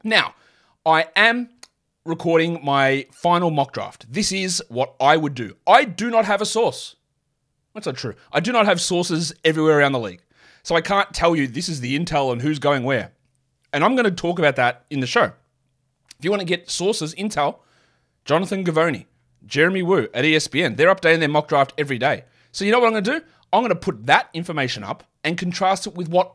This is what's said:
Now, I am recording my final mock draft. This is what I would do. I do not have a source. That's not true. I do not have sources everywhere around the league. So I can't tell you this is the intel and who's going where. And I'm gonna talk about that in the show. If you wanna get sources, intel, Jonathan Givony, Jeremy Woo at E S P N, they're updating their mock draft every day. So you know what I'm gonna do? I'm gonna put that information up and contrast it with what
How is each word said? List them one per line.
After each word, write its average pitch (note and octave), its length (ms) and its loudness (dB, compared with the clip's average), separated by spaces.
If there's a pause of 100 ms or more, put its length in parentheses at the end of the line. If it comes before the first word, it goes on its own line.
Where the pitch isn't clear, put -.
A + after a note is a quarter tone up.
Now, F#3 300 0 (500)
I D#3+ 320 2
am A#3 340 2 (560)
recording E3 580 0
my C#3 480 0
final F3 400 0
mock C#3 200 -2
draft. A2 400 -12
This G3+ 200 -4
is F#3+ 360 -4
what A#2+ 320 -4
I C#3+ 160 6
would D3 200 -2
do. A#2 200 -10 (120)
I B3 180 8
do A3 240 -8
not A3+ 160 2
have G3+ 160 -2
a G#3+ 40 -2
source. - 500 -4 (800)
That's G#3+ 100 -12
not C3 120 -6
true. - 180 -10 (160)
I - 80 0
do G3+ 120 -4
not A3+ 140 2
have F#3 160 2
sources F3 520 -2 (100)
everywhere D#3 360 4
around C#3 120 4
the C3 80 -2
league. F#2+ 220 -10 (400)
So - 140 -2
I E3 60 4
can't G3 320 -2
tell E3+ 220 2
you C#3+ 120 0
this C#3+ 220 -8
is D3+ 100 -6
the B2+ 180 -4
intel D3 340 0
and A#2 100 -4
who's D3+ 160 -2
going C#3 260 0
where. A#2+ 280 -2 (600)
And C#3+ 120 0
I'm A#3 120 2
gonna A#3 140 2
talk F3 300 -4
about D3 160 2
that B2 340 0
in C#3+ 100 -6
the B2+ 80 -4
show. A3+ 240 0 (840)
If - 80 -20
you F#3 60 0
wanna G3+ 120 -2
get F3 280 -6
sources, F3 440 -4
intel, E3+ 420 -4 (680)
Jonathan F#3+ 380 -2
Givony, D#3+ 420 0 (400)
Jeremy F3 380 0
Woo E3 280 2
at B2+ 140 -2
E D#3 100 2
S D3+ 120 0
P D3+ 160 -2
N, A#2 120 -2
they're E3 180 4
updating E3 260 2
their D3+ 100 0
mock D3+ 180 0
draft C#3 300 0
every C#3 220 -4
day. B2+ 240 -2 (280)
So - 140 -6
you G#3 60 2
know A#3+ 80 4
what A#3+ 80 4
I'm A3+ 60 2
gonna A3 260 -2
do? D#4+ 60 -18 (280)
I'm G#3 80 4
gonna G#3+ 140 0
put A#2 320 -8
that F#3 260 4
information D3+ 500 -6
up G2+ 200 -10 (200)
and E3+ 140 -2
contrast F#3 480 -2
it G#3 80 -10
with F3 160 -8
what F3+ 240 2